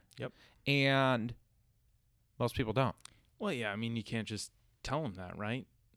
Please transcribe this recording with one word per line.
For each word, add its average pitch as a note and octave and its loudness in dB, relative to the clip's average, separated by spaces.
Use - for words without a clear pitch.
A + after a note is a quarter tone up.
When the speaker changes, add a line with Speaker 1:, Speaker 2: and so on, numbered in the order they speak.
Speaker 1:
Yep. B2+ -6
Speaker 2:
And C3+ 4
most B2 0
people A2 0
don't. B2 4
Speaker 1:
Well, G3+ -2
yeah, A2+ -2
I G2+ -2
mean, A#2 -2
you A2+ -2
can't A2 -2
just - -6
tell - -2
'em A2+ -4
that, F2+ -10
right? G#2+ -4